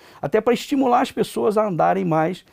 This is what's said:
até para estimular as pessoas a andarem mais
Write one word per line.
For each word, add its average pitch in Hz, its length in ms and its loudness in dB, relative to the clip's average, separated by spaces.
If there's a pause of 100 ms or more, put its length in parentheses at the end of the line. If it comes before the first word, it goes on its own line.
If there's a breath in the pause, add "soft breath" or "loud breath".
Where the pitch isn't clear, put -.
(220 loud breath)
até - 180 0
para 240 140 2
estimular 262 480 0
as - 100 -4
pessoas 220 460 -2
a 214 80 2
andarem 180 400 0
mais 160 360 0 (100)